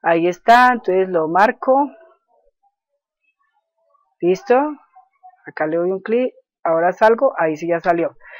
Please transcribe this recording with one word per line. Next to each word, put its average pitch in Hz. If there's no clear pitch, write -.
ahí 170
está, 240
entonces 190
lo 165
marco, 247
listo, 185
acá 156
le 160
doy 175
un 190
clic, 240
ahora 170
salgo, 233
ahí 160
sí 170
ya 170
salió. 170